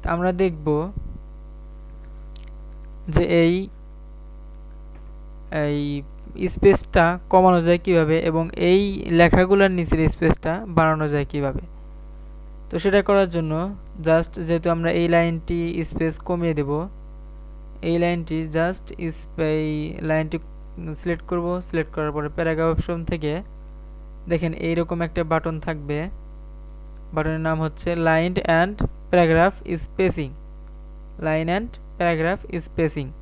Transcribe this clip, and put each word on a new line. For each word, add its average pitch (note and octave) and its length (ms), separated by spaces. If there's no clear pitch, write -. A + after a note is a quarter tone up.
তা - 140
আমরা F3+ 160
দেখব D#3 240
যে E3+ 100
এই, E3+ 120
এই D3 140
স্পেসটা F#3+ 520
কমানো F#3 360
যায় F3 180
কিভাবে D#3+ 300
এবং E3 140
এই F#3+ 120
লেখাগুলোর F#3 600
নিচের D#3+ 200
স্পেসটা D#3+ 400
বাড়ানো D#3+ 360
যায় C#3+ 180
কিভাবে। C#3 320
তো - 140
সেটা G3+ 160
করার G3 260
জন্য D#3+ 180
just E3 280
যেহেতু E3+ 280
আমরা E3 140
এই E3+ 160
লাইনটি E3+ 440
স্পেস D#3+ 240
কমিয়ে E3+ 320
দেব, C#3+ 120
এই E3+ 140
লাইনটি E3 340
just E3+ 300
ইস-, - 200
এই D#3 140
লাইনটি D#3 280
select E3+ 320
করব। F3 140
select D#3+ 280
করার D3+ 200
পরে D3+ 200
paragraph E3 400
option E3+ 240
থেকে D3+ 200
দেখেন E3 200
এইরকম E3 300
একটা E3+ 140
button D#3+ 240
থাকবে, D3 320
বাটনের D#3+ 320
নাম D#3+ 180
হচ্ছে D#3 240
Line E3 280
and G3 160
Paragraph E3+ 440
Spacing, E3+ 480
Line D#3+ 300
and A#3 120
Paragraph E3+ 440
Spacing। D3+ 440